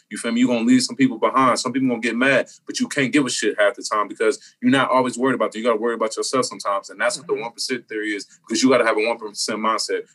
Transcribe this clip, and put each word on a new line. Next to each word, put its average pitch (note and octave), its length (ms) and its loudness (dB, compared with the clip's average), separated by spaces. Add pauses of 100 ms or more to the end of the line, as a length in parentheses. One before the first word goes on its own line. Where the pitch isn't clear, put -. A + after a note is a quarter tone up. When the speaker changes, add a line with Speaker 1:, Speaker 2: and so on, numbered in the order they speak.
(120)
Speaker 1:
You G#2 80 -10
feel A#2 140 -4
me? A#2+ 80 2
You B2+ 80 4
gonna A#2 160 0
leave B2+ 180 6
some B2 120 -6
people A#2 220 2
behind. A#2+ 400 2
Some C#3 160 -4
people C3 160 0
gonna A#2 100 -2
get A2+ 160 -2
mad, B2 320 2 (200)
but - 120 -6
you B2 80 0
can't C3 240 -2
give C#3+ 140 2
a A#2+ 60 -4
shit G#2 280 -2
half G2+ 140 4
the - 80 -14
time G#2 260 -2
because A2 320 0 (220)
you're B2 80 4
not C3 220 4
always B2 260 2
worried B2+ 160 2
about A2 180 0
them. A2 120 -8
You A#2+ 40 0
gotta A2 140 2
worry A#2 140 0
about A2 200 -2
yourself A#2+ 300 -2
sometimes. G2 460 -6
And G2 100 -8
that's B2 160 0
what C#3 80 -14
the - 80 -2
Speaker 2:
Mm-hmm. G#2 80 -4
Speaker 1:
one A2+ 120 -8
percent - 360 -6
theory G#2+ 200 -6
is, G2+ 180 -6 (200)
because A2+ 140 -2
you C3 80 6
gotta A#2+ 160 4
have A2 120 2
a G#2+ 100 0
one A#2 100 -2
percent G#2+ 400 -6
mindset. A2 440 -2 (140)